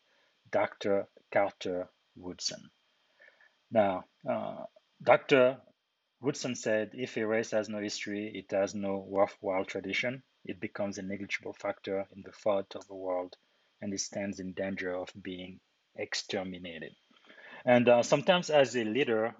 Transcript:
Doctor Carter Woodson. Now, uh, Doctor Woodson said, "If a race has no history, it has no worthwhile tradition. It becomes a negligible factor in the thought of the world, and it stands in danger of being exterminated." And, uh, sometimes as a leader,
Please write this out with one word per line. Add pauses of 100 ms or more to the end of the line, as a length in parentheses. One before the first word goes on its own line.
(520)
Doctor (240)
Carter (300)
Woodson. (1000)
Now, (260)
uh, (360)
Doctor (580)
Woodson
said,
"If
a
race
has
no
history,
it
has
no
worthwhile
tradition. (260)
It
becomes
a
negligible
factor (100)
in
the
thought
of
the
world, (460)
and
it
stands
in
danger
of
being (360)
exterminated." (720)
And,
uh,
sometimes
as
a
leader,